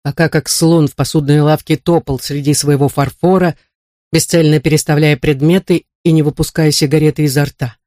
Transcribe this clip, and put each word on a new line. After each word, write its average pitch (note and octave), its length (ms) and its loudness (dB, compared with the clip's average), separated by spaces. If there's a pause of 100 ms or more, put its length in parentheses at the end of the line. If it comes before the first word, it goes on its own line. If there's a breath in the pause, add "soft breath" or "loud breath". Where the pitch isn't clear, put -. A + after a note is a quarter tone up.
пока D3+ 280 -2
как - 180 -2
слон D#3+ 400 2
в - 80 -8
посудной D3 460 0
лавке D3+ 340 0
топал D3+ 440 -2
среди C#3+ 340 -4
своего C#3+ 340 0
фарфора, E3+ 720 0 (560)
бесцельно D#3 480 2
переставляя D3+ 560 0
предметы D#3+ 680 0 (200)
и E3 80 2
не D#3 100 2
выпуская D3+ 480 -2
сигареты D3+ 540 0
изо C#3+ 180 0
рта. C3+ 320 -8 (120)